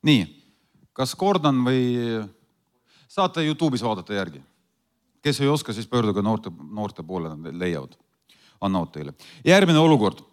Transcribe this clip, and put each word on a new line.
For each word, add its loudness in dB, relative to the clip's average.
Nii, 4
kas -6
kordan 2
või 2
saate -2
YouTube'is 0
vaadata -4
järgi? -6
Kes -2
ei 2
oska, -4
siis -10
pöörduge 0
noorte, -2
noorte -10
poole, -8
nad -14
leiavad. -6
Annavad -2
teile. -10
Järgmine 6
olukord. 4